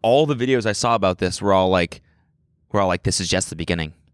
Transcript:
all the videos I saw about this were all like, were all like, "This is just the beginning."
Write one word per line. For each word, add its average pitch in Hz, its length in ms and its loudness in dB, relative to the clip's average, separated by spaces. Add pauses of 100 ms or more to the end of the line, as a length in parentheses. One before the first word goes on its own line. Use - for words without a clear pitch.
all 135 240 4
the 147 100 -2
videos 123 300 0
I 110 60 2
saw 117 240 0
about 95 240 0
this 90 220 -4
were 98 120 2
all 92 160 4
like, 90 320 0 (680)
were 107 100 0
all 95 60 0
like, 90 160 -2
"This 95 180 -2
is 87 80 -6
just 92 200 -2
the - 60 -12
beginning." 82 380 -6 (200)